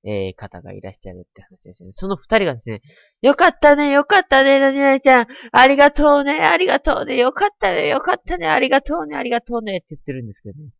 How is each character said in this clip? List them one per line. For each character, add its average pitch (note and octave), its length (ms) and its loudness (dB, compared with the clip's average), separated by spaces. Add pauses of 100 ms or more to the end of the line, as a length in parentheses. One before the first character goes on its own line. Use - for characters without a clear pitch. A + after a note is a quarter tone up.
え G2 260 -8
ー、 - 40 -18
方 F#2 260 -20
が F#2+ 100 -20
い G2 80 -18
ら G2 100 -16
っ G2 40 -20
し - 140 -20
ゃ F#2 40 -16
る F2+ 160 -20
っ - 40 -20
て F#2+ 100 -20
話 - 220 -20
で F#2 100 -20
す F2 100 -20
ね。 F#2 80 -20
そ F#3+ 160 -12
の G3 80 -6
二 - 220 -4
人 G3 80 0
が C3+ 80 -4
で A#2 60 -14
す - 80 -16
ね、 A2 140 -12 (400)
「よ C4+ 120 4
か F4 140 2
っ - 120 0
た D4 160 6
ね、 D4 140 -2
よ C#4+ 140 2
か F#4+ 160 2
っ F#4 80 -8
た C4+ 140 2
ね、 C4+ 180 2
何 C4+ 180 0
々 C4+ 220 2
ち C4+ 100 4
ゃ B3 120 4
ん。 A3+ 40 -6 (260)
あ B3+ 140 6
り C#4 100 4
が C#4+ 160 6
と D4 260 4
う C#4 60 -2
ね、 D4 160 -2
あ - 160 2
り F4+ 100 0
が C#4 140 -2
と - 220 -2
う - 20 -6
ね。 C4 120 -6
よ B3 160 0
か G4+ 140 -2
っ - 20 -2 (100)
た F#3+ 160 -2
ね、 D3+ 140 -2
よ C4+ 120 -2
か - 140 -2
っ - 120 -8
た F4 120 -8
ね、 E4 80 -6
あ D#4 120 0
り C4 100 -2
が - 140 0
と D#4 160 -8
う D#4 80 -10
ね、 D4 100 -12
あ - 60 -8
り A#3+ 80 -8
が A#3 100 -4
と A#3+ 180 -10
う A3 40 -8
ね」 G3 160 -8
っ - 20 -8
て - 100 -20
言 D3+ 80 -18
っ - 40 -20
て C#3+ 100 -12
る C3 100 -10
ん A#2 40 -14
で G2+ 80 -16
す - 60 -20
け G2+ 120 -18
ど D3+ 100 -20
ね。 C#3 180 -20